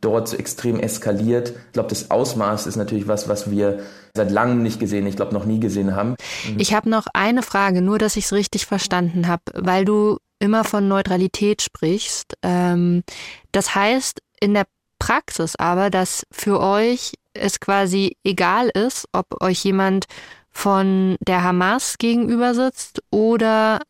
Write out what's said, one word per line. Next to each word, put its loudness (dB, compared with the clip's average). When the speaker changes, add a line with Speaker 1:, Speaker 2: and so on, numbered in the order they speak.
Speaker 1:
dort 0
so -6
extrem -4
eskaliert. -2
Ich -18
glaub, -2
das -6
Ausmaß 0
ist -6
natürlich -2
was, -2
was -2
wir 0
seit 2
langem 2
nicht -2
gesehen, -2
ich -4
glaub, -4
noch -2
nie 0
gesehen 0
haben. -2
Mhm. -4
Speaker 2:
Ich 0
hab 0
noch 0
eine 2
Frage, 0
nur 2
dass 0
ich's -4
richtig -2
verstanden 0
hab, 0
weil 2
du 4
immer 2
von 0
Neutralität 0
sprichst. -4
Ähm, 2
das 0
heißt 0
in 2
der 2
Praxis -2
aber, 2
dass -2
für 0
euch 0
es -4
quasi 0
egal 2
ist, -2
ob -4
euch 0
jemand 2
von 2
der 0
Hamas 0
gegenüber 2
sitzt -2
oder 2